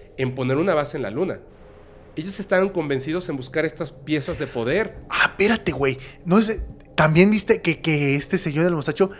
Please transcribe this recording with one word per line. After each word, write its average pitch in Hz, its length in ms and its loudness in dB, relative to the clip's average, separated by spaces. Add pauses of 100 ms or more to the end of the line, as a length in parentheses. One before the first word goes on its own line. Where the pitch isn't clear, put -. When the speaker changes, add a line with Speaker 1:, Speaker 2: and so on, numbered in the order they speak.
(180)
Speaker 1:
en 127 180 -4
poner 131 220 0
una 165 160 0
base 147 240 -2
en 131 60 -4
la 101 80 -6
luna. 135 280 -4 (800)
Ellos 190 220 -10
estaban 190 300 2
convencidos 156 600 -2
en 143 80 -4
buscar 156 280 -4
estas 156 260 -8
piezas 147 480 -4
de 143 80 -4
poder. 139 480 -2 (140)
Speaker 2:
Ah, - 220 2
espérate, 208 420 2
güey. 131 260 0 (260)
No 185 160 6
sé, 214 220 -2 (320)
¿también 156 340 6
viste 214 320 2
que, 160 200 -2
que 143 340 2
este 143 220 -2
señor 156 280 -2
del 175 100 2
mostacho 160 440 0